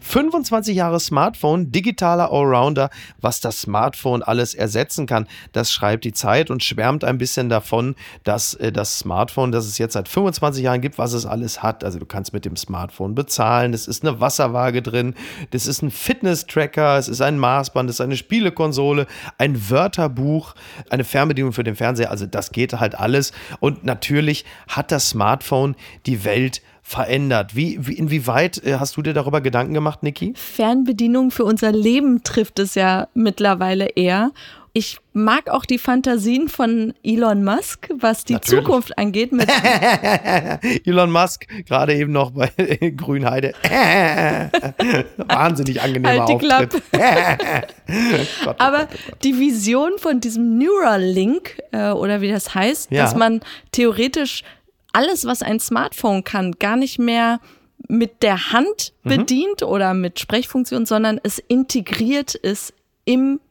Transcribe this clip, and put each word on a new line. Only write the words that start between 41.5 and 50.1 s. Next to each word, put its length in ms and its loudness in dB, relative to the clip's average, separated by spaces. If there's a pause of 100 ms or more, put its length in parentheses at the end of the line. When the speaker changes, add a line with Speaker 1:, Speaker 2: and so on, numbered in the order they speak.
Speaker 1:
gerade 280 2
eben 160 0
noch 220 2
bei 160 0
<laughs> 480 -2
Grünheide. 560 0 (100)
<laughs> 880 2 (680)
Wahnsinnig 640 0
angenehmer 460 2
Speaker 2:
Halt 20 4
die 60 6 (180)
Speaker 1:
Auftritt. 380 2
Speaker 2:
Klappe. 760 2 (200)
Speaker 1:
<laughs> 580 -2
Gott, 140 -4
oh 0 -
Speaker 2:
Aber 200 4
Speaker 1:
Gott, 140 -2
oh 40 -14 (140)
Gott. 140 -10
Speaker 2:
die 140 4
Vision 600 2
von 220 0